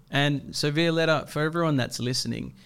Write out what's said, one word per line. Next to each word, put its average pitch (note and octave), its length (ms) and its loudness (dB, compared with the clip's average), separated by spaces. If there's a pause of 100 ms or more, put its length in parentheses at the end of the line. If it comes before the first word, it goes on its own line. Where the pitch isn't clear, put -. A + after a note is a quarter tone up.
(120)
And C#3+ 440 0
so, D3 140 0
Violetta, D#3+ 580 2
for D3 140 -4
everyone D#3+ 360 2
that's - 220 -2
listening, A#2+ 540 -4 (120)